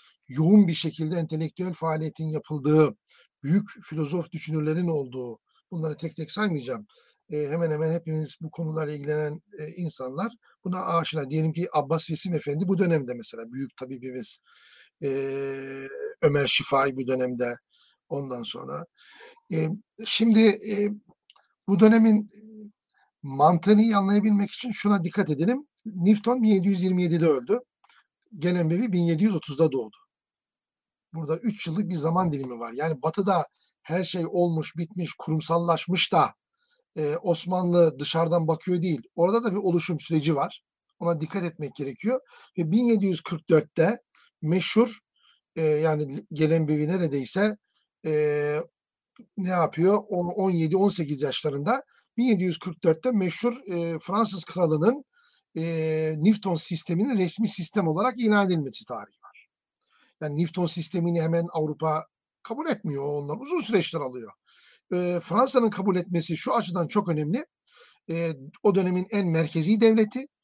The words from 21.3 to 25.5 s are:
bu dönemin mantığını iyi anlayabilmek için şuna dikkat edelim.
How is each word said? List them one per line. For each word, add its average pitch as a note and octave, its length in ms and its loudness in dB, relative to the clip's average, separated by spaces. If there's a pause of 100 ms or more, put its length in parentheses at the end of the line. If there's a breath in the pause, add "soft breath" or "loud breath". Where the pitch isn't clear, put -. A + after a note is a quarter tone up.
bu G3 120 4
dönemin A3 480 8 (920)
mantığını E3 600 6
iyi A3+ 140 4
anlayabilmek G3+ 540 4
için - 200 -8
şuna G3+ 340 2
dikkat E3+ 260 -2
edelim. G3 360 0 (200)